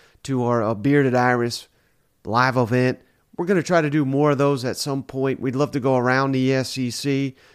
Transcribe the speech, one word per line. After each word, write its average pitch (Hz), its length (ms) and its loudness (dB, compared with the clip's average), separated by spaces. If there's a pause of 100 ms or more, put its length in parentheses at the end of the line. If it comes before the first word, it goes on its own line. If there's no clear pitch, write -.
(240)
to 127 200 -2
our, 120 180 2
uh, 110 120 0
Bearded 135 400 2
Iris 123 520 0 (580)
live 123 320 0
event. 127 440 0 (360)
We're 175 100 -4
gonna 180 160 2
try 175 180 2
to 151 100 0
do 147 140 2
more 139 260 2
of 139 80 0
those 139 260 0
at 120 120 -4
some 139 260 -6
point. 135 380 -4
We'd 123 160 -4
love 143 160 0
to 147 80 -4
go 131 160 2
around 131 360 2
the 131 200 0
S 131 260 -2
E 123 120 -4
C 139 440 -4 (200)